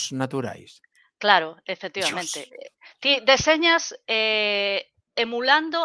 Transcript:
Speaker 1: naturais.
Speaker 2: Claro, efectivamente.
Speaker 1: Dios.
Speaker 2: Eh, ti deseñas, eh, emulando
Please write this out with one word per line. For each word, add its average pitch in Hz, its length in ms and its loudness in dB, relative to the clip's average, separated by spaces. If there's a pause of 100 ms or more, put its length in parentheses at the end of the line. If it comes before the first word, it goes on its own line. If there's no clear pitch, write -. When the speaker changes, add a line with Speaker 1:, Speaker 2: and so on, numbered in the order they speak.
(220)
Speaker 1:
naturais. 131 500 -8 (460)
Speaker 2:
Claro, 170 480 2
efectivamente. 175 840 -6
Speaker 1:
Dios. - 20 -20
Speaker 2:
Eh, - 220 -20 (280)
ti 277 120 2 (140)
deseñas, 311 720 4 (120)
eh, 208 800 -2 (280)
emulando 262 680 0